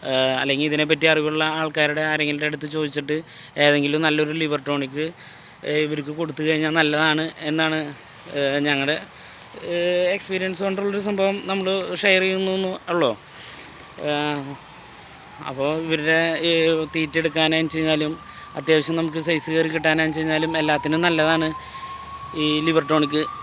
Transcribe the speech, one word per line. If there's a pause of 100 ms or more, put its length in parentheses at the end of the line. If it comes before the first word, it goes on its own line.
(100)
ഏ, (260)
അല്ലെങ്കിൽ
ഇതിനെപ്പറ്റി
അറിവുള്ള (160)
ആൾക്കാരുടെ
ആരെങ്കിലും
അടുത്ത്
ചോദിച്ചിട്ട് (420)
ഏതെങ്കിലും
നല്ലൊരു (100)
ലിവർ
ടോണിക്, (520)
ഏ, (140)
ഇവർക്ക്
കൊടുത്തു
കഴിഞ്ഞാൽ
നല്ലതാണ് (200)
എന്നാണ്, (580)
ഏ,
ഞങ്ങളുടെ, (680)
ഏ, (380)
എക്സ്പീരിയൻസ്
കൊണ്ടുള്ളൊരു
സംഭവം (140)
നമ്മൾ
ഷെയർ
ചെയ്യുന്നു (140)
ഉള്ളൂ. (1000)
ഏ, (1400)
അപ്പോൾ (160)
ഇവരുടെ, (280)
ഏ, (440)
തീറ്റ
എടുക്കാനാണെന്ന്
വെച്ച്
കഴിഞ്ഞാലും (440)
അത്യാവശ്യം
നമുക്ക് (100)
സൈസ്
കയറി
കിട്ടാനാണെന്ന്
വെച്ച്
കഴിഞ്ഞാലും
എല്ലാത്തിനും
നല്ലതാണ് (960)
ഈ
ലിവർ
ടോണിക് (160)